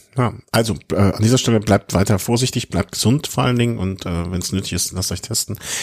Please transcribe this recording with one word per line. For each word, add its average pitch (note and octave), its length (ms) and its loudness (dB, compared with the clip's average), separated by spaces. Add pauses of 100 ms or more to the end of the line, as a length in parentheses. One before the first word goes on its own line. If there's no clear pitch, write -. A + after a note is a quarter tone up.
(160)
Ja, B2 160 0 (200)
also, G#2+ 220 2 (180)
äh, - 40 -2
an G2 260 2
dieser A#2+ 160 6
Stelle A2+ 220 4
bleibt G2+ 320 2
weiter F#3+ 260 2
vorsichtig, A#2+ 520 -2
bleibt F2+ 220 -2
gesund C#3 340 2
vor - 180 -2
allen B2+ 140 2
Dingen A#2 200 0
und, F#2+ 280 -4
äh, E2+ 240 -2
wenn's F2+ 220 -4
nötig F#2+ 200 -2
ist, - 200 -4
lasst F#2 200 -4
euch F2+ 100 -6
testen. - 360 -6 (240)